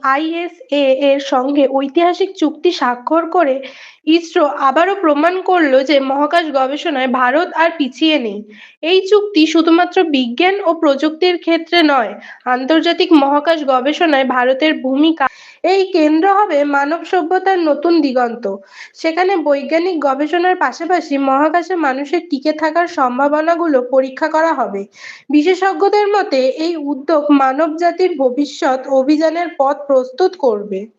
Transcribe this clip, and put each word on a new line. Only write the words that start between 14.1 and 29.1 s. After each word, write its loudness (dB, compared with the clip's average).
ভারতের 0
ভূমিকা। 0
এই 2
কেন্দ্র 2
হবে 0
মানব -2
সভ্যতার 0
নতুন 0
দিগন্ত। -2
সেখানে 0
বৈজ্ঞানিক -2
গবেষণার 0
পাশাপাশি -4
মহাকাশে 0
মানুষের -4
টিকে -2
থাকার 0
সম্ভাবনাগুলো 0
পরীক্ষা 0
করা 2
হবে। -4
বিশেষজ্ঞদের 2
মতে 0
এই -2
উদ্যোগ 0
মানব 0
জাতির 0
ভবিষ্যৎ -2
অভিযানের 0